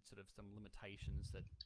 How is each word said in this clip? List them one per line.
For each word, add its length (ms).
sort 160
of 80
some 240
limitations 800
that 80